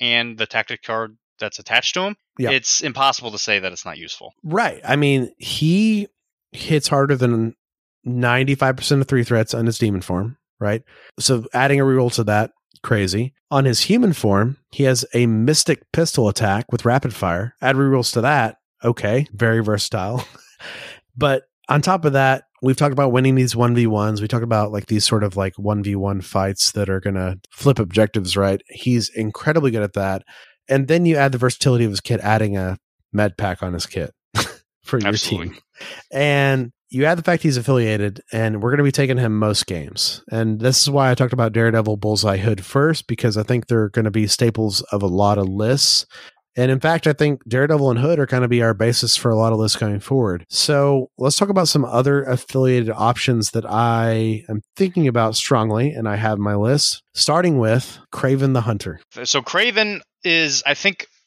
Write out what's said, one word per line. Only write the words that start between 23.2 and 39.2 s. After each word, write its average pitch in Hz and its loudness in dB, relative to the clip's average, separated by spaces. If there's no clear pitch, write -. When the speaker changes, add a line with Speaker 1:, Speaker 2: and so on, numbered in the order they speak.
Speaker 2:
these 127 2
one 120 4
v 120 4
ones. 107 0
We 107 -4
talked 117 -2
about, 107 0
like, 104 -6
these 107 0
sort 107 2
of, 98 -4
like, 95 -2
one 104 -2
v 101 -2
one 98 -2
fights 98 -2
that 101 -2
are 95 -2
gonna 95 -2
flip - 2
objectives, 101 0
right? 98 2
He's 123 -2
incredibly 139 -2
good 110 -2
at 101 -4
that. 95 -2
And 135 2
then 170 2
you 160 4
add 139 2
the 127 -4
versatility 123 2
of 110 0
his 98 -4
kit, - -2
adding 104 0
a 92 -4
med 104 0
pack 92 -4
on 92 -4
his 85 -6
kit 78 -8
<laughs> - -10
for - -2
your 98 -2
Speaker 1:
Absolutely. 98 -4
Speaker 2:
team. - -14
And 139 0
you 131 0
add 170 2
the 165 -8
fact 170 0
he's 143 2
affiliated, 110 0
and 110 -2
we're 120 0
gonna 143 2
be 139 2
taking 131 0
him 110 0